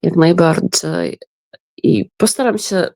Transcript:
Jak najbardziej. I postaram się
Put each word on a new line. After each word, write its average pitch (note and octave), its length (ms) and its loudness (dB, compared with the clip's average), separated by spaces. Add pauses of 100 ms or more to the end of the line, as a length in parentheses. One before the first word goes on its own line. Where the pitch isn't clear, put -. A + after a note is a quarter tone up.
Jak - 140 0
najbardziej. E3 1000 0 (580)
I - 400 -2
postaram A3 420 -2
się F#3+ 380 -4